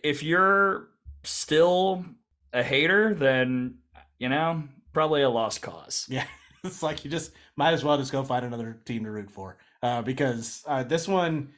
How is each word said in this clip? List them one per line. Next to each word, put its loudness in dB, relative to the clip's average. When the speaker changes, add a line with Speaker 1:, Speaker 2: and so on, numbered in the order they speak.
Speaker 1:
if -2
you're 2
still 2
a 2
hater, 4
then, 2
you -4
know, 0
probably 2
a 6
lost -2
cause. -10
Speaker 2:
Yeah. -4
<laughs> -20
It's -8
like -4
you -10
just -6
might 4
as 0
well 4
just -6
go -2
find -2
another -8
team -6
to -8
root -10
for. -14
Uh, -2
because, -4
uh, -2
this -2
one 0